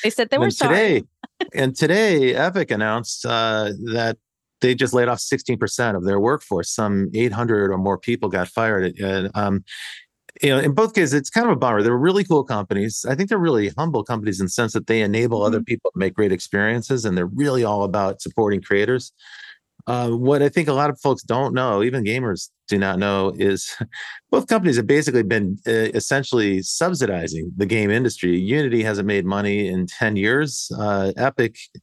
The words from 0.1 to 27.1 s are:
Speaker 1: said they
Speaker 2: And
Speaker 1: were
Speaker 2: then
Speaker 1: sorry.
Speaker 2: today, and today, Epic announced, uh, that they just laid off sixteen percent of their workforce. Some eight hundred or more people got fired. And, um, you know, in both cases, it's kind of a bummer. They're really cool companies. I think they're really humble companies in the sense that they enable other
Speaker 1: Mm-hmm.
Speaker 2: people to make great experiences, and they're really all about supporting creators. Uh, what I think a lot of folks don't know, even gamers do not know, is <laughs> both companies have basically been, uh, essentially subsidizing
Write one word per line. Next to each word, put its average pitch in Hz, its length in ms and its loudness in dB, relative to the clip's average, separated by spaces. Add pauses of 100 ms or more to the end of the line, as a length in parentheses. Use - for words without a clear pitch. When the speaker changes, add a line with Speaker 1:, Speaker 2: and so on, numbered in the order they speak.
Speaker 1:
said 226 200 -2
they 277 60 2
Speaker 2:
And 285 40 0
Speaker 1:
were - 60 2
Speaker 2:
then - 40 2
Speaker 1:
sorry. - 240 2
Speaker 2:
today, 190 300 2 (500)
and 131 220 0
today, 160 580 4
Epic 170 380 0
announced, 110 520 -2
uh, 113 460 0 (220)
that 117 260 -2 (440)
they 127 120 4
just 123 200 0
laid 123 120 4
off 120 140 -2
sixteen - 380 -4
percent 110 400 -2
of 87 80 -4
their 98 120 2
workforce. 104 520 0
Some 101 420 -2
eight 117 180 0
hundred 104 400 0
or 95 60 -2
more 95 220 0
people 110 320 -4
got 90 180 -2
fired. 101 500 -2
And, 95 360 -2
um, 101 300 -2 (800)
you 147 60 2
know, 135 100 4
in 139 140 2
both 220 220 0
cases, 156 180 2
it's 143 160 0
kind 233 180 0
of 220 60 2
a 151 40 2
bummer. 117 260 2
They're 117 140 2
really 185 280 2
cool 160 180 2
companies. 104 640 -4
I 127 80 0
think 190 140 -2
they're 220 100 0
really 131 380 2
humble 143 260 -2
companies 104 380 -4
in 98 60 2
the 90 40 -6
sense 113 220 -2
that - 140 -4
they 113 160 2
enable 110 400 0
other 110 160 2
Speaker 1:
Mm-hmm. 113 60 -4
Speaker 2:
people - 260 -4
to - 80 -6
make 92 160 0
great 104 180 2
experiences, 110 720 0
and 92 140 0
they're 90 80 0
really 127 380 0
all 104 200 0
about 98 380 -2
supporting 101 400 0
creators. 110 500 0 (760)
Uh, 123 220 -2
what 127 320 2
I 143 60 4
think 160 180 0
a 139 60 2
lot 143 180 2
of 139 100 -8
folks 131 220 0
don't 123 320 -2
know, 123 300 0
even 123 180 0
gamers 110 460 -2 (180)
do 104 100 0
not 98 220 0
know, 98 380 2
is 95 360 -2 (300)
<laughs> - 300 -18
both 262 160 2
companies 185 300 2
have 113 100 0
basically 139 340 4
been, 101 420 0
uh, 120 60 -2 (240)
essentially 113 680 0
subsidizing 90 960 -2